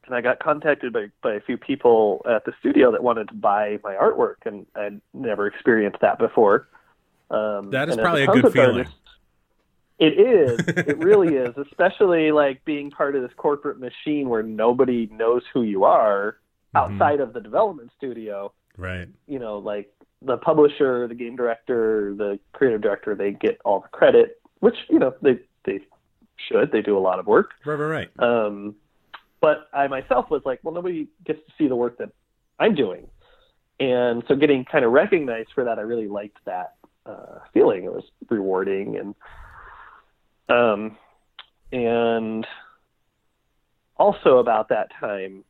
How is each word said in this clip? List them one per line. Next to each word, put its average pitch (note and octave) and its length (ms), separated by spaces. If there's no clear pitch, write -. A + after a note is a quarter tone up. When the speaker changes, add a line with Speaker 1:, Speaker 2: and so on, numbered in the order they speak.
Speaker 1:
And B2+ 100
I B2 60
got B2 180
contacted D3 540
by, G#2+ 140
by A#2 120
a G#2 80
few A#2+ 160
people A2+ 720
at A2 160
the - 140
studio C3 340
that G2+ 100
wanted A2+ 260
to - 60
buy G#2 480
my G2+ 120
artwork, B2 500
and G#2 200
I'd G#2 260
never G#2 340
experienced G#2+ 540
that - 160
before. A2+ 500
Um, G#2 380
Speaker 2:
That C3+ 200
is E3+ 60
Speaker 1:
and - 20
as - 0
a - 40
Speaker 2:
probably D3+ 220
a - 40
good G3+ 140
Speaker 1:
concept - 140
Speaker 2:
feeling. B2 220
Speaker 1:
artist, - 180
it D#3 200
is. E3+ 400
Speaker 2:
<laughs> F3 100
Speaker 1:
It D3 100
really E3+ 380
is, B2 220
especially, E3+ 760
like, C#3+ 340
being C#3+ 240
part C#3+ 260
of C3 60
this B2 160
corporate C#3+ 420
machine C#3 500
where A2+ 120
nobody A#2 680
knows A2+ 320
who C3 80
you G2+ 240
are G#2 520
Speaker 2:
Mm-hmm. - 20
Speaker 1:
outside D3 260
of A#2 140
the B2 80
development C3+ 560
studio. G#2+ 540
Speaker 2:
Right. F#2 300
Speaker 1:
You C#3 120
know, G#2+ 200
like, G#2 320
the B2+ 140
publisher, C#3+ 680
the A2+ 80
game A#2+ 200
director, A2+ 800
the G2+ 220
creative A2+ 280
director, G#2 340
they G2+ 160
get - 320
all G2 180
the - 80
credit, A#2+ 520
which, A#3+ 160
you D#4+ 100
know, C3 220
they, B2+ 180
they G2 140
should. - 240
They A2 100
do G2+ 160
a - 20
lot F#2 200
of F2+ 80
work. D3 240
Speaker 2:
Right, D3+ 100
right, D3 340
right. - 80
Speaker 1:
Um, G#2 480
but D3+ 320
I C#3 140
myself C#3 420
was D3 160
like, C3 180
"Well, D#3+ 100
nobody F3 340
gets D3+ 200
to - 120
see D3+ 120
the B2 60
work A#2+ 240
that - 100
I'm F#3+ 160
doing." F#2+ 320
And B2 480
so C#3+ 80
getting C#3 300
kind C#3+ 180
of A#2 80
recognized C#3 640
for C3 80
that, A2+ 160
I G#2+ 40
really A2+ 260
liked G#2 360
that, F2+ 300
uh, - 340
feeling. G#2 320
It F2 80
was F2 100
rewarding. G2 680
And, G2+ 180
um, A2 480
and A2+ 760
also C#3+ 440
about A2+ 300
that A2 200
time G2 500